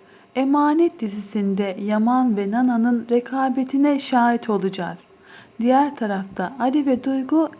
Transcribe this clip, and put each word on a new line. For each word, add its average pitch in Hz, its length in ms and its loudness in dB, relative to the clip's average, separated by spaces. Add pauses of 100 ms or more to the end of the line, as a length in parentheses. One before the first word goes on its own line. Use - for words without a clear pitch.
(360)
Emanet 294 640 2
dizisinde 202 840 -2
Yaman 220 560 2
ve 202 140 -2
Nana'nın 240 580 2
rekabetine 262 920 0
şahit 240 500 0
olacağız. 190 580 -4 (520)
Diğer 269 360 2
tarafta 196 640 -6
Ali 262 260 0
ve 262 180 0
Duygu 269 460 -2 (100)